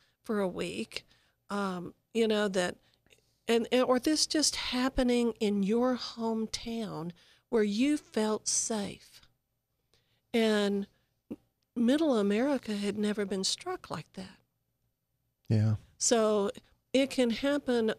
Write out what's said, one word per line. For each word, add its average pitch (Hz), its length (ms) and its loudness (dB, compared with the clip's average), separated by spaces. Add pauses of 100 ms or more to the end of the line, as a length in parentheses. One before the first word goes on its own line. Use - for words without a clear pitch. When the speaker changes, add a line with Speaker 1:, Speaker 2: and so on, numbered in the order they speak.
(240)
Speaker 1:
for 214 160 -4
a 190 80 2
week. 180 560 -6 (460)
Um, 190 460 -6 (180)
you 226 140 2
know, 214 200 2
that, 185 300 -2 (680)
and, 233 240 2
and, 247 140 4
or 254 160 4
this 311 260 2
just - 300 0
happening 247 840 0
in 208 220 2
your 233 340 2
hometown 220 1120 -6 (420)
where 226 100 4
you 240 340 2
felt 214 500 -2
safe. - 760 -4 (1120)
And 208 540 2 (880)
Middle 262 420 2
America 214 580 0
had 202 220 -4
never 208 300 -2
been 196 160 -4
struck - 480 -6
like - 220 -10
that. - 260 -16 (1080)
Speaker 2:
Yeah. 110 260 4 (240)
Speaker 1:
So 214 500 2 (440)
it 262 180 2
can 247 180 2
happen, 247 680 0